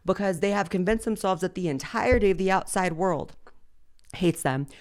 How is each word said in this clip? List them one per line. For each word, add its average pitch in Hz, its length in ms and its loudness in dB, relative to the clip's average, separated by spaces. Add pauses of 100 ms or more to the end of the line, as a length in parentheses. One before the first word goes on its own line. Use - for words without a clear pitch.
because 190 340 0
they 202 140 0
have 196 180 0
convinced 196 340 0
themselves 196 360 0
that 180 160 -4
the 180 100 -2
entirety 208 640 2
of 175 80 0
the 185 140 2
outside 185 400 0
world 165 420 -2 (800)
hates 170 280 0
them, 139 240 -2 (140)